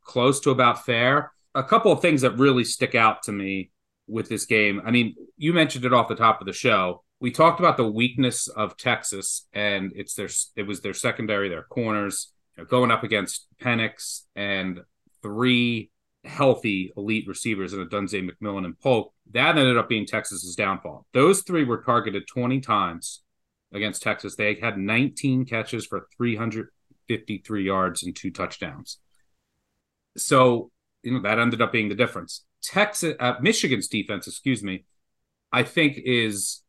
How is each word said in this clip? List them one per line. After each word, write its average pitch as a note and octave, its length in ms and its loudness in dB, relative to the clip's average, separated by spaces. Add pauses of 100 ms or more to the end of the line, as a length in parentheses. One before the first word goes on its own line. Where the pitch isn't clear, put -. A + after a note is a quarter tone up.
close C3 380 2
to C#3+ 100 4
about B2 340 2
fair. B2+ 460 2 (220)
A C3 100 0
couple G#3+ 300 4
of C3+ 80 0
things D#3 200 4
that A#2+ 160 2
really B2+ 280 6
stick - 280 -2
out A2+ 300 4
to A2 80 -6
me G2 400 -4 (340)
with G#2+ 220 -6
this A2 180 -4
game. G#2 400 2
I A2+ 60 -2
mean, A#2+ 240 4 (220)
you D#3+ 160 0
mentioned C#3 320 2
it B2 80 2
off A#2 160 4
the A2 60 -4
top A2+ 260 2
of F#2+ 40 -16
the F#2+ 80 -6
show. F#2+ 500 0 (180)
We B2 100 -2
talked E3 280 6
about E3+ 180 4
the A#2 120 2
weakness B2 580 0
of G#2+ 280 -6
Texas, - 800 -4
and G2+ 420 -2
it's - 180 -10
their, G2 160 -6 (280)
it G2+ 100 -6
was G2+ 140 -8
their G2 120 -6
secondary, G#2 540 -2
their E2 160 -8
corners, G#2+ 720 -4 (240)
you F2 60 -18
know, - 40 -18
going B2 240 4
up A2+ 120 0
against G#2 440 -2 (140)
Penix - 640 -4 (120)
and F#2+ 460 -4 (420)
three A#2+ 640 0 (340)
healthy A#2 720 0
elite G#2 320 -4
receivers F#2+ 460 -6
in F#2+ 100 -6
Odunze, F#2+ 460 -6
McMillan, G2 340 -8
and F2 160 -10
Polk. A#2 320 0 (200)
That D3+ 260 2
ended B2+ 200 4
up A2+ 120 0
being G#2+ 160 -2
Texas's F2+ 500 -8
downfall. F#2 580 -6
Those F3+ 280 4
three E3 220 0
were A#2 180 -2
targeted G#2+ 460 0
twenty B2+ 320 -2
times F#2+ 640 -4 (500)
against G2+ 300 -4
Texas. G#2 320 -6
They G#2+ 200 0
had A2 220 -4
nineteen B2+ 680 0
catches A2+ 420 -6
for - 280 -8
three A#2+ 200 -2
hundred A2 320 -6 (400)
fifty-three G#2+ 560 -6
yards F#2 400 0
and F2+ 120 -10
two - 140 -8
touchdowns. - 680 -10 (1160)
So, B2+ 540 4 (320)
you B2 120 -4
know, B2+ 100 0
that G#2+ 160 2
ended A#2 220 2
up A2+ 100 2
being A2 180 0
the G2+ 60 -4
difference. G#2 500 -4 (160)
Texas, F#3 580 -2
uh, B2 220 0
Michigan's D3 460 2
defense, G2+ 400 -6
excuse G#2+ 360 -4
me, F#2 220 -8 (640)
I B2 120 2
think C#3+ 340 0
is A2+ 720 -2